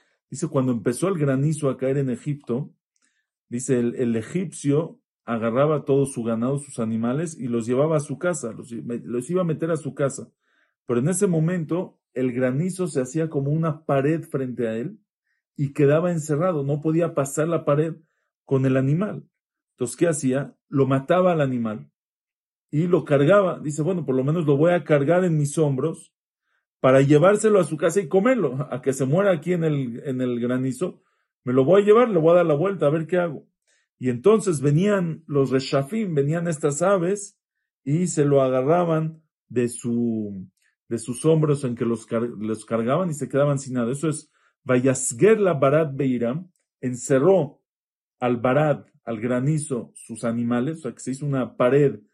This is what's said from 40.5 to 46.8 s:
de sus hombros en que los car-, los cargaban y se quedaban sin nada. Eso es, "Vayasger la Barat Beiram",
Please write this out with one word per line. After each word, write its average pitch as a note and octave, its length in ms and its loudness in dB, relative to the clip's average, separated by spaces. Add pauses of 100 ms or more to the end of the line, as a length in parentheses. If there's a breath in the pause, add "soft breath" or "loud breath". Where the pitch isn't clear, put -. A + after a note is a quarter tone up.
de A2+ 100 -6
sus B2 260 -8
hombros D3+ 400 2
en A#2+ 120 -4
que A#2 100 -4
los A#2 180 -4
car-, A#2 240 -4
los G#2+ 380 -6
cargaban C3 440 -2
y D3 40 -6
se C3+ 140 -6
quedaban C#3+ 300 0
sin B2+ 160 -10
nada. A#2+ 160 -2
Eso D3 180 -4
es, - 220 -8 (320)
"Vayasger B2+ 800 2
la F3+ 140 2
Barat C#3+ 420 2
Beiram", C3 540 -2 (300)